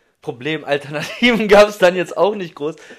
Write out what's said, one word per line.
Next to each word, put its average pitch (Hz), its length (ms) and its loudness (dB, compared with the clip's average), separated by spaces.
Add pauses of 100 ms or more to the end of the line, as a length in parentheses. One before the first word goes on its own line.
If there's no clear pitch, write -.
(220)
Problem, 147 440 -8
Alternativen 147 800 -2
<laughs> - 0 -
gab's 208 300 6
dann 185 180 2
jetzt 170 220 -6
auch 196 180 0
nicht 175 180 -12
groß. 156 220 -8 (240)